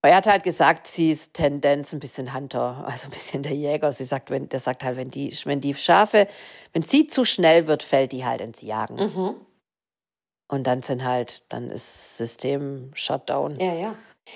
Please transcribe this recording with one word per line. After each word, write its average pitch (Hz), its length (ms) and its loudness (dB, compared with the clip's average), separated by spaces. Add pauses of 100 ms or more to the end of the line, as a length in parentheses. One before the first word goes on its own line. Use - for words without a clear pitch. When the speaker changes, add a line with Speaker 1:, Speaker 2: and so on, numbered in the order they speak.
Speaker 1:
Er 156 120 10
hat 196 100 4
halt 202 160 6
gesagt, 165 460 2
sie 160 240 2
ist - 220 -8
Tendenz 143 580 0
ein 151 80 -6
bisschen 131 340 -10
Hunter, 127 520 -4
also 123 200 -8
ein - 60 -16
bisschen - 320 -8
der 147 100 -4
Jäger. 147 380 0
Sie 135 120 -8
sagt, 131 260 -6
wenn, 139 180 -4
der 135 100 -6
sagt 131 240 -4
halt, 127 140 -4
wenn 131 140 -8
die, 139 220 -8 (120)
wenn 143 160 -2
die 139 140 -2
Schafe, 202 520 4 (460)
wenn 165 100 0
sie 302 240 4
zu - 180 0
schnell 165 440 6
wird, 151 160 2
fällt 135 260 2
die 127 140 -8
halt 120 160 -4
ins 110 220 -12
Jagen. 107 340 -6
Speaker 2:
Mhm. 185 400 -2 (1120)
Speaker 1:
Und 135 180 -4
dann 127 160 0
sind 127 220 -4
halt, 123 460 -4
dann 120 200 -8
ist - 480 -6
System 135 760 -6
Shutdown. 143 680 -4
Speaker 2:
Ja, 185 140 -2
ja. 208 200 -6 (420)